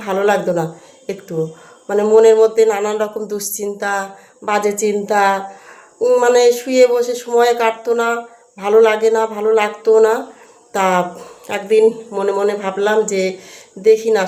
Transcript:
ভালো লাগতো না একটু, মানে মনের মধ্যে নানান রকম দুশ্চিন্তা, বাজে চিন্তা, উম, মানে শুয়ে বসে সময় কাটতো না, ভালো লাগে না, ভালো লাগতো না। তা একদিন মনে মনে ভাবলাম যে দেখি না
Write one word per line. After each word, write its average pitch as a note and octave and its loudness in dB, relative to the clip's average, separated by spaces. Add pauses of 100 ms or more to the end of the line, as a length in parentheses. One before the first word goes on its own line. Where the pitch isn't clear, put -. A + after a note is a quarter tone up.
ভালো G3 -4
লাগতো F3+ -2
না E3 -2 (480)
একটু, F#3 -12 (520)
মানে G#3 -2
মনের A3 6
মধ্যে A3 2 (100)
নানান G#3 -4
রকম G#3 -10 (100)
দুশ্চিন্তা, G3+ -8 (540)
বাজে G#3 0 (100)
চিন্তা, G#3 0 (840)
উম, B3 2 (100)
মানে B3 4 (200)
শুয়ে B3+ 4
বসে A#3+ -2 (100)
সময় A#3 2 (100)
কাটতো A3+ -2 (100)
না, A#3 -2 (540)
ভালো G#3 2 (100)
লাগে A3 0
না, A3 0 (140)
ভালো G#3+ -2 (100)
লাগতো G#3 -2 (140)
না। A3 2 (600)
তা F#3+ 0 (680)
একদিন G#3+ 2 (320)
মনে G3+ -2
মনে G3+ 0
ভাবলাম G3+ -2 (140)
যে F#3+ -2 (640)
দেখি A3 2
না G3 0